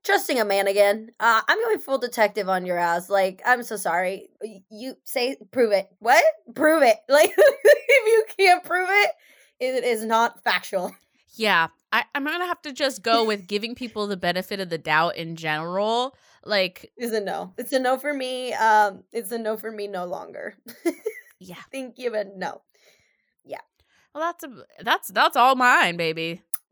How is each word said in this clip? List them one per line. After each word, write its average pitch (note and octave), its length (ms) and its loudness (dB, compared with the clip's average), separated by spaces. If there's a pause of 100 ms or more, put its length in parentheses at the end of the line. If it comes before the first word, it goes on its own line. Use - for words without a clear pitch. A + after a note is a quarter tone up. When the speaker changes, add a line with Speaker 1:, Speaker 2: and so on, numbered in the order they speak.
Speaker 1:
trusting D#4+ 360 0
a G#3+ 60 2
man G3 220 0
again. G#3 420 2 (100)
Uh, A3+ 280 2
I'm F4+ 160 2
going A4 160 -2
full C4+ 180 -4
detective G#3+ 500 -2
on F#3 200 -2
your F3 100 -2
ass. F3 320 -2
Like, F#3+ 340 0
I'm B3 200 2
so - 120 -10
sorry. F#3 540 -4 (140)
Y-, G#3 260 -16
you A3 340 -14
say, B3+ 320 -4 (160)
"Prove A#3 200 0
it." F#3+ 180 0 (100)
What? C4 240 4 (300)
Prove D#4 300 4
it. A3+ 200 6
<laughs> - 60 -18
Like, D4+ 260 6
if C#5 720 6
you A4 200 4 (120)
can't F4+ 260 4
prove F4+ 280 -2
it, G#4 200 2 (480)
it B3+ 240 -4
is A3+ 220 -2
not A3+ 380 0
factual. F#3 520 -2 (400)
Speaker 2:
Yeah. F#3 340 2 (220)
I, A3+ 120 0 (100)
I'm C#4 120 -6
gonna F4 200 -4
have F4 180 -8
to D4 100 -12
just B3 280 -4
go A3+ 220 0
with G3+ 240 -4
giving G#3 260 -6
people A3 320 -8
the G3+ 120 -6
benefit F#3 420 -4
of F#3 100 -8
the E3 80 -6
doubt D#3 380 0
in E3 220 -10
general. F#3 760 -4 (280)
Like F#3+ 540 -4
Speaker 1:
It's A#3 160 -4
a G#3+ 80 -2
no. F#3 360 -8
It's B3 160 -10
a C4 60 0
no B3+ 180 0
for D4 160 -6
me. B3+ 400 -8
Um, G#3 580 2
it's A#3 200 -8
a A#3 60 -6
no A3 200 -4
for G#3+ 140 -12
me G#3 160 -10
no F3+ 180 -8
longer. - 500 -12 (300)
<laughs> - 80 0 (460)
Speaker 2:
Yeah. F3+ 220 -18 (100)
Speaker 1:
Thank B3+ 280 -12
you, A#3 100 -6
but G3+ 260 -6
no. F#3 260 -10 (840)
Yeah. - 140 -14 (540)
Speaker 2:
Well, D4+ 100 -8
that's E4+ 200 -6
a, D4 60 -14 (340)
that's, C4+ 260 -2
that's C4 280 0
all B3+ 180 6
mine, B3 420 4
baby. E3 440 -4 (300)